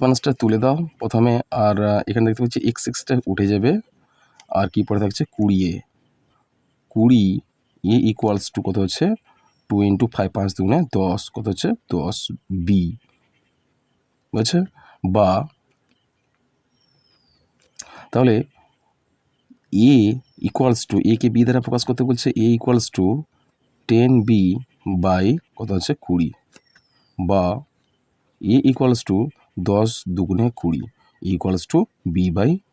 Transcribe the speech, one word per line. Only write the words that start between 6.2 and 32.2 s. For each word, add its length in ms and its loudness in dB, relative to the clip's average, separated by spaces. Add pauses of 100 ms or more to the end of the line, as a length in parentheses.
কুড়ি 360 4 (600)
এ 100 2 (160)
equals 340 -2 (100)
to 80 -2
কত 160 -4
হচ্ছে? 280 -2 (600)
টু 140 0
ইনটু 240 2
ফাইভ, 240 -4
পাঁচ 260 -4
দুগুণে 220 0 (160)
দশ, 260 0 (140)
কত 140 -10
হচ্ছে? 200 -4 (220)
দশ 260 -4 (500)
বি। 160 2 (1500)
বুঝেছ? 200 -2 (520)
বা 260 2 (2750)
তাহলে 240 4 (1400)
এ 220 6 (480)
equals 380 0 (100)
to, 140 0
এ 120 4
কে 140 -2
বি 140 2
দ্বারা 160 2
প্রকাশ 240 -4
করতে 200 -4
বলছে, 320 -2
এ 100 2 (100)
equals 340 0
to 160 0 (800)
ten 220 4 (180)
বি 140 4 (640)
by 220 2 (300)
কত 160 -10
হচ্ছে? 280 -4
কুড়ি। 300 -2 (880)
বা 260 0 (960)
এ 160 2 (140)
equals 380 0
to 80 0 (440)
দশ 300 2 (180)
দুগুণে 380 -2 (100)
কুড়ি, 260 -2 (400)
equals 480 -2
to 80 2 (360)
b 20 -2 (140)